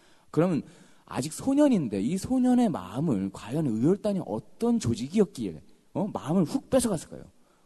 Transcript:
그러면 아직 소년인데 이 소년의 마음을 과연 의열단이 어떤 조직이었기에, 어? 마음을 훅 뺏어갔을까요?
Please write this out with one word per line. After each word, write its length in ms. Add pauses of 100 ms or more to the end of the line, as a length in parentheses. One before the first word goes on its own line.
(300)
그러면 320 (460)
아직 260
소년인데 680
이 180
소년의 500
마음을 640
과연 320
의열단이 600
어떤 520
조직이었기에, 840 (320)
어? 180
마음을 300
훅 260
뺏어갔을까요? 540 (420)